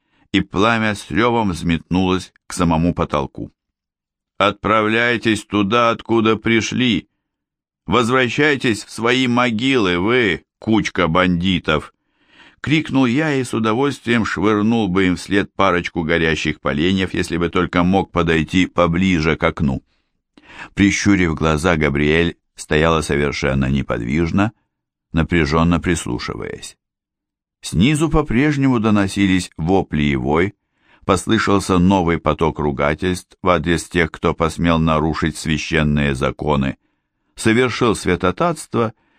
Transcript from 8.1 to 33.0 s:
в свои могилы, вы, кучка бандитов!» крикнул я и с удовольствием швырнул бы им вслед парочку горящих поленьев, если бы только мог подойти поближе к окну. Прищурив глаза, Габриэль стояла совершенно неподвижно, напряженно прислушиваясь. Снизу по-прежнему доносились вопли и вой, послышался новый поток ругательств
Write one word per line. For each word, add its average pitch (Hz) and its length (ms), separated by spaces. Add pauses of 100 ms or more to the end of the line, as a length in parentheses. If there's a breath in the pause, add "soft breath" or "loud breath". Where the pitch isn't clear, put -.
в - 60
свои 127 380
могилы, 120 720
вы, 107 460 (120)
кучка 104 500
бандитов!» 87 840 (680 soft breath)
крикнул 135 460
я 143 300
и 131 80
с 120 100
удовольствием 117 720
швырнул 107 600
бы 92 200
им 90 80
вслед - 380
парочку 90 500
горящих 80 560
поленьев, 87 540
если 90 240
бы 85 120
только 87 340
мог 92 280
подойти 82 540
поближе 85 720
к - 80
окну. 76 400 (920 loud breath)
Прищурив 95 600
глаза, 80 400
Габриэль 76 600 (180)
стояла 80 460
совершенно 69 640
неподвижно, 69 880 (600)
напряженно 82 640
прислушиваясь. - 1000 (840)
Снизу 147 480
по-прежнему 139 680
доносились 98 800
вопли 80 460
и 71 120
вой, 76 400 (500 soft breath)
послышался 101 720
новый 87 420
поток 78 400
ругательств 76 800